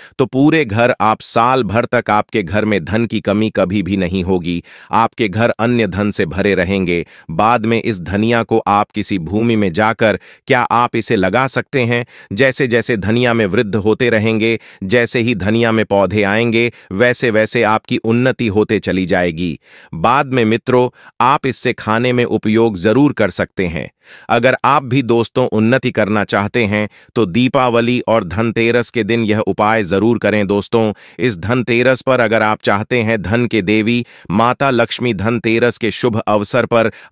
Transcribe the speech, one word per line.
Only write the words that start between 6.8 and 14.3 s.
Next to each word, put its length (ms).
बाद 360
में 160
इस 180
धनिया 420
को 160
आप 320
किसी 280
भूमि 380
में 160
जाकर 460
क्या 140
आप 360
इसे 200
लगा 300
सकते 340
हैं? 260
जैसे 340
जैसे 300
धनिया 380
में 120
वृद्ध 300
होते 340
रहेंगे, 480